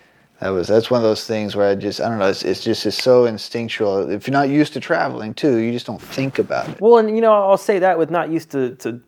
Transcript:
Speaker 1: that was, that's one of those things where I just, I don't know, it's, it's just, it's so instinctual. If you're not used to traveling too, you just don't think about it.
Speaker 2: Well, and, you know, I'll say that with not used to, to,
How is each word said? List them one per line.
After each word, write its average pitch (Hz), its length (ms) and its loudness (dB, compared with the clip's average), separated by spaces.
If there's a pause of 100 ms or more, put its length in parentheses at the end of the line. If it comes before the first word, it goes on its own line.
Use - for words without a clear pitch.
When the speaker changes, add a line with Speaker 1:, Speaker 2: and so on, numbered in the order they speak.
(400)
Speaker 1:
that 95 100 -4
was, 92 180 -2
that's 110 220 2
one 123 100 2
of 117 40 0
those 110 240 0
things 107 280 -4
where 101 140 2
I 98 60 0
just, 98 260 -6
I 95 80 -2
don't 113 80 -4
know, 98 120 2
it's, 92 140 -2
it's - 200 -4
just, 110 240 -2
it's 98 140 -4
so 123 240 6
instinctual. 107 840 -4
If 101 180 -6
you're 131 60 -2
not 139 160 2
used 147 240 0
to 131 60 -8
traveling 127 560 -4
too, 139 220 2
you 113 140 0
just 120 140 -6
don't 104 160 -10
think - 380 -4
about - 300 -4
it. - 120 -12
Speaker 2:
Well, 233 160 8
and, 220 180 2
you 226 60 0
know, 220 120 6
I'll 196 220 4
say 196 220 0
that 180 220 4
with 156 100 0
not 160 220 -2
used 160 200 -4
to, 127 260 -2
to, 117 300 -8